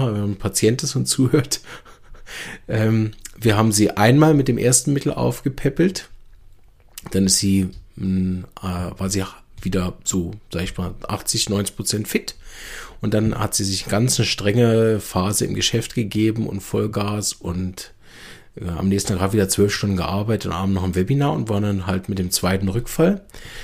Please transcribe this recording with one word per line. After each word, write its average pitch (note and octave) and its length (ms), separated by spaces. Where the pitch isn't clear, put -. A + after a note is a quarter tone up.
wenn G#2 80
man G2+ 140
Patient G#2+ 460
ist C3+ 140
und B2+ 80
zuhört. - 640
<laughs> - 40
Ähm, A2 420
wir G#2+ 220
haben A2 120
sie G2+ 280
einmal C#3+ 340
mit C#3 160
dem A#2+ 80
ersten B2+ 380
Mittel C#3+ 180
aufgepäppelt, C#3 960
dann F#2+ 160
ist F#2+ 100
sie, F#2+ 320
mh, F#2 480
äh, F2+ 360
war F#2+ 120
sie F#2+ 140
wieder F#2 440
so, F2+ 280
sag E2+ 120
ich - 160
mal, F2+ 160
achtzig, - 440
neunzig G2+ 260
Prozent G#2+ 320
fit. - 260
Und G#2+ 100
dann G#2+ 260
hat G#2 160
sie G#2 80
sich G2 200
eine - 80
ganz A#2 340
strenge A2+ 760
Phase - 440
im - 80
Geschäft G2+ 420
gegeben A2 540
und G2 140
Vollgas G#2 720
und, F#2 580
äh, F2+ 100
am F2 200
nächsten G2 240
Tag F2 80
hat F#2+ 140
wieder G2 160
zwölf G2+ 240
Stunden G2 240
gearbeitet G2 520
und E2+ 60
abends F#2+ 200
noch F2+ 80
ein F#2 100
Webinar C#3 400
und A#2+ 160
war G2+ 100
dann G2+ 260
halt F#2+ 220
mit G2 100
dem F2+ 120
zweiten F#2+ 380
Rückfall. E3 520